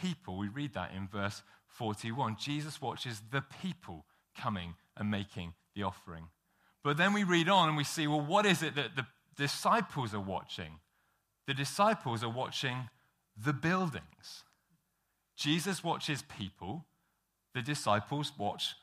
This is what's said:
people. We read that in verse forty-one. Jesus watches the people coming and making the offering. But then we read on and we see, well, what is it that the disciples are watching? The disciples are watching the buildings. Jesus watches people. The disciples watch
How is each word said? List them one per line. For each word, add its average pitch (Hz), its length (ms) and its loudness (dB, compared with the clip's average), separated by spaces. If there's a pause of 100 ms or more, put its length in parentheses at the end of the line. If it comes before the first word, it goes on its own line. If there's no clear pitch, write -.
people. 127 380 -6
We 101 80 -2
read 127 280 -6
that 90 180 -6
in 95 160 -6
verse 101 340 -4 (240)
forty-one. 113 720 -4
Jesus 147 420 -6
watches 117 420 -6 (100)
the 139 80 2
people 139 640 -10 (320)
coming 90 400 -4 (200)
and 104 140 -2
making 92 420 -4 (220)
the 101 80 -4
offering. 85 460 -6 (560)
But 147 120 4
then 185 160 6
we 208 120 4
read 175 240 6
on 185 180 8
and 156 100 4
we 147 60 2
see, 151 240 0
well, 151 140 4
what 185 260 4
is 170 160 6
it 139 140 -2
that 117 180 -2
the 127 100 -2 (320)
disciples 143 800 2
are 104 60 -2
watching? 87 580 -6 (680)
The 135 60 0
disciples 135 680 2
are 120 60 -2
watching 123 600 -4 (480)
the 110 160 0
buildings. 165 920 -2 (920)
Jesus 165 460 0
watches 156 400 -2
people. 98 600 -8 (680)
The 127 100 -2
disciples 139 760 2
watch - 440 -4